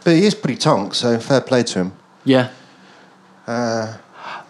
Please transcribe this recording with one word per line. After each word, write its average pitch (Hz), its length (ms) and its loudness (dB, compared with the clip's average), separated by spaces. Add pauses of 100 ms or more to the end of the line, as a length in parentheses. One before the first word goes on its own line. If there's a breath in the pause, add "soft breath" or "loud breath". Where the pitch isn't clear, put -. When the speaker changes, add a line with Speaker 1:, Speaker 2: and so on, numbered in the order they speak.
Speaker 1:
But 170 120 4
he 180 100 4
is 208 100 2
pretty 131 220 -4
tonk, 101 380 0
so 120 240 0
fair 127 220 0
play 123 220 2
to 120 160 -6
him. 92 140 -4 (320)
Speaker 2:
Yeah. 131 240 2 (960 soft breath)
Speaker 1:
Uh, 113 520 -4 (520 loud breath)